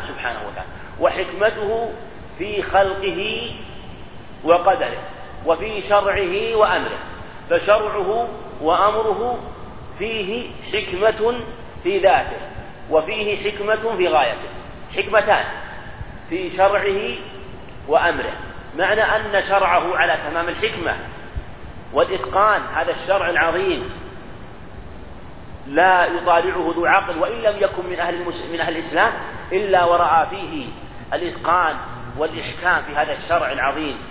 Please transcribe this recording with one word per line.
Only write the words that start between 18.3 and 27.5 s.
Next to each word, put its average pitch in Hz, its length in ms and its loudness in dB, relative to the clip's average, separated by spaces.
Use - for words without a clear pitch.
معنى 196 240 4
أن 202 400 2
شرعه 180 560 2
على 170 200 4
تمام 170 200 -2
الحكمة 180 460 -2
والإتقان، 180 680 2
هذا 170 160 0
الشرع 185 380 0
العظيم 160 600 2
لا 175 380 6
يطالعه 175 720 2
ذو 170 100 0
عقل، 180 320 4
وإن 220 240 0
لم 208 180 2